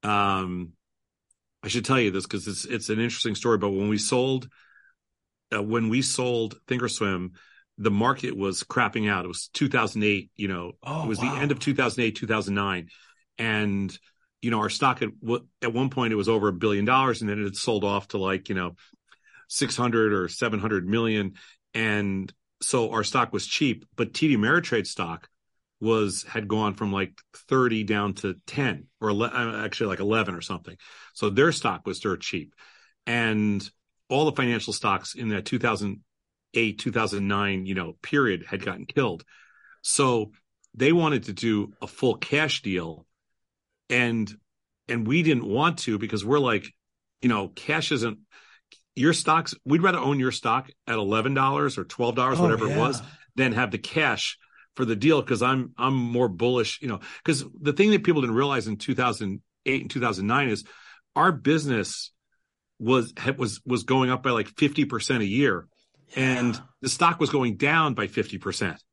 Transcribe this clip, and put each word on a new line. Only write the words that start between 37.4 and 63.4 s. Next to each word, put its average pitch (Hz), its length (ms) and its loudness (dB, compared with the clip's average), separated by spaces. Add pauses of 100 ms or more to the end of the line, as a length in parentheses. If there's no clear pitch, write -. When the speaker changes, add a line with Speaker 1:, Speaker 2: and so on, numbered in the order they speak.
Speaker 1:
you 95 80 -4
know, 90 260 -6
period 117 460 0
had 95 180 -8
gotten - 220 -8
killed. 107 380 -2 (580)
So 120 480 2 (440)
they 131 180 4
wanted 156 320 4
to 107 80 -8
do 104 400 0 (100)
a - 60 -10
full - 280 0
cash 147 460 -2
deal, 85 440 -6 (840)
and, 117 420 0 (560)
and 117 180 -2
we 135 160 2
didn't 131 240 2
want 151 340 2
to 107 180 -2
because 104 260 -4
we're 135 140 4
like, 120 340 0 (480)
you 127 80 2
know, 101 200 0
cash 156 440 -2
isn't, 113 260 -2 (760)
your 156 180 4
stocks, 160 420 2 (100)
we'd 156 180 4
rather 185 160 4
own 135 220 2
your 127 100 2
stock 120 400 -2 (160)
at 113 100 -2
eleven 110 380 2
dollars 139 420 2
or 92 80 -6
twelve 120 300 -2
dollars, 127 240 2
Speaker 2:
Oh, 175 60 6
Speaker 1:
whatever 110 260 2
it - 80 0
was, 127 220 2
Speaker 2:
yeah. - 60 -14 (300)
Speaker 1:
than 127 160 2
have 117 200 0
the 98 60 -4
cash - 600 -2 (380)
for - 80 0
the 113 120 0
deal, 143 260 4
'cause 131 200 0
I'm, 127 340 0
I'm 131 180 0
more 120 340 2
bullish, 113 520 0
you 139 80 -6
know, 101 120 -6 (240)
'cause 139 200 0 (160)
the 147 120 0
thing 202 180 6
that 208 140 4
people 160 180 4
didn't 113 140 0
realize 131 320 2
in 104 80 -4
two - 180 -4
thousand 113 480 -2 (240)
eight 135 160 0
and - 80 -10
two 127 100 -4
thousand 101 260 -2
nine 131 220 2
is 104 160 -2 (520)
our 170 160 4
business 135 800 0 (680)
was, 117 360 2
had, - 220 -2
was, 110 260 -4